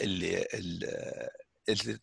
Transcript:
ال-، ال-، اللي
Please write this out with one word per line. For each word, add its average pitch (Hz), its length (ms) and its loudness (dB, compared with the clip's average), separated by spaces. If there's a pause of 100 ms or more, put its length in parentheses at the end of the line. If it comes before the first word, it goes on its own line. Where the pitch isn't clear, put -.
ال-، 92 520 2
ال-، - 760 -4 (400)
اللي 107 340 2